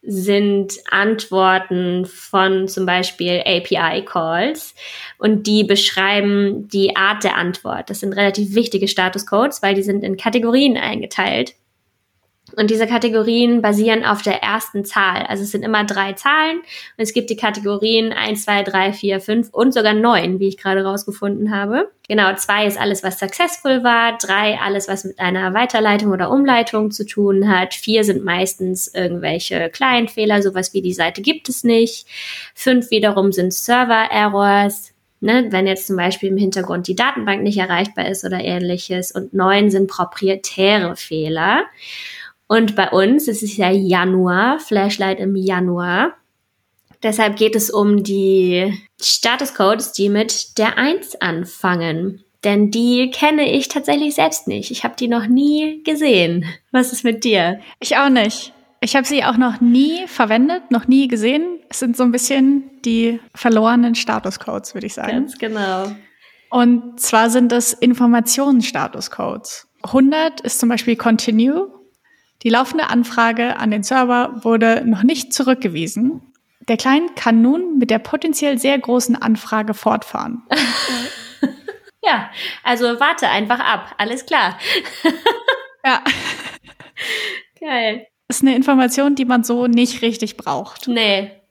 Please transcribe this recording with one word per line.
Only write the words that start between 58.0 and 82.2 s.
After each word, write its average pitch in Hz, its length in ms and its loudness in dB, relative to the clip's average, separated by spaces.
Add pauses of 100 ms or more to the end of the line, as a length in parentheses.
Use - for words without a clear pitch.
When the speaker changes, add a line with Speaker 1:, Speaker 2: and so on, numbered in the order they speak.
Speaker 2:
nicht. 220 420 0 (280)
Ich - 140 -4
habe 262 140 2
sie 285 160 0
auch 240 140 2
noch 254 220 2
nie 277 460 4
verwendet, 262 640 0
noch 233 160 0
nie 262 220 4
gesehen. 277 500 0 (100)
Es - 120 -10
sind 240 160 -2
so 254 80 2
ein 240 80 4
bisschen 269 580 2 (140)
die 233 340 0 (160)
verlorenen 233 640 2
Statuscodes, 202 760 -6
würde 190 140 -10
ich 208 80 -10
sagen. - 160 -8
Speaker 1:
Ganz 262 260 -4
genau. 202 540 -4 (600)
Speaker 2:
Und 240 500 2
zwar 226 280 2
sind 240 220 2
es 240 220 0
Informationsstatuscodes. 240 1900 0 (260)
Hundert 311 500 2
ist - 180 -4
zum 240 80 2
Beispiel 233 260 0
Continue. 233 800 2 (720)
Die 233 80 0
laufende 262 400 0
Anfrage 233 640 0
an 220 140 -2
den 208 120 -2
Server 247 640 0
wurde 226 400 4
noch 214 180 2
nicht 269 300 2
zurückgewiesen. 247 880 -2 (480)
Der 220 80 2
Client 285 400 0
kann 226 240 4
nun 311 380 2
mit 240 120 2
der 220 80 2
potenziell 294 600 -2
sehr 277 200 2
großen 247 380 0
Anfrage 214 580 -2
fortfahren. - 760 -4
<laughs> - 40 0 (1500)
Speaker 1:
Ja, 240 260 0 (320)